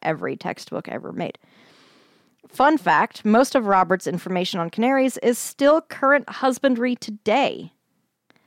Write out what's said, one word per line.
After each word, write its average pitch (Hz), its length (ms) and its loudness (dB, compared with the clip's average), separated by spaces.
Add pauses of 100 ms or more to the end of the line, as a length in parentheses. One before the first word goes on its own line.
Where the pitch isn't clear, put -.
every 165 320 -4
textbook - 520 -10
ever - 240 -10
made. - 280 -10 (1080)
Fun 294 300 2
fact, 175 480 0
most 226 300 4
of 233 100 2
Robert's 185 400 2
information 180 540 -4
on 170 100 -4
canaries 262 480 0
is 233 200 0
still 294 440 2
current - 480 0
husbandry 247 680 0
today. 214 760 -2 (760)